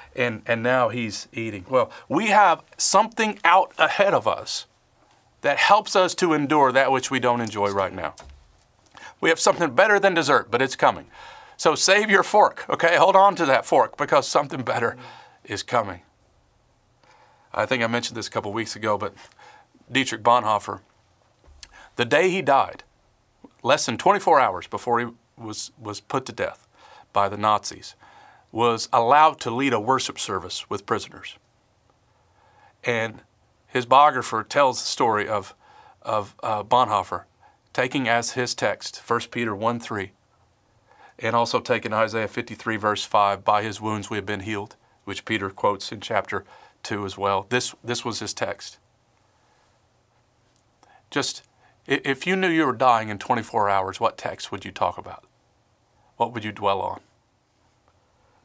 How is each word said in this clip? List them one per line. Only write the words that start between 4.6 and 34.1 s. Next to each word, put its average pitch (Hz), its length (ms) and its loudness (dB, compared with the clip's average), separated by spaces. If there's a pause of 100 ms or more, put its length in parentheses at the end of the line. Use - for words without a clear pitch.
that 143 160 0
helps 208 400 4
us 180 180 4
to 175 180 2
endure 147 380 4
that 131 220 4
which 127 180 -2
we 135 80 0
don't 120 220 2
enjoy 104 300 -2
right 95 220 -2
now. 82 220 -8 (1080)
We - 100 2
have 247 100 2
something 160 340 2
better 202 240 6
than 190 160 4
dessert, 131 380 2
but 120 100 2
it's 131 140 -2
coming. 104 300 0 (500)
So 160 180 2
save 208 340 2
your 196 140 6
fork, - 480 2
okay? 170 260 4
Hold 190 200 6
on 196 180 6
to 160 120 -2
that 131 200 4
fork 127 300 2
because 143 320 0
something 139 340 -2
better 117 340 -2 (480)
is 104 200 -8
coming. 101 380 -4 (1500)
I 107 140 -2
think 123 160 0
I 113 60 0
mentioned 117 280 -4
this 107 120 -8
a - 20 -20
couple 104 220 -6
weeks 110 240 -8
ago, 107 200 -2
but 101 160 -8 (800)
Dietrich 127 320 -2
Bonhoeffer, 107 600 2 (1120)
the 120 80 0
day 151 260 2
he 180 120 -2
died, 131 420 0 (800)
less 143 220 2
than 117 120 -4
twenty-four 185 400 4
hours 98 300 0
before 117 320 -4
he 120 60 -4 (300)
was, 107 400 -12
was 104 240 -12
put - 260 -6
to 117 60 -12
death - 360 -8 (440)
by 101 160 2
the 104 80 -10
Nazis, 104 600 -2 (560)
was 113 400 0
allowed 139 480 6
to 120 100 -6
lead 131 220 0
a 113 80 2
worship 123 360 -2
service - 540 -8
with 101 160 -8
prisoners. - 520 -6 (1500)
And 113 380 -4 (440)
his 127 180 -2
biographer 127 600 4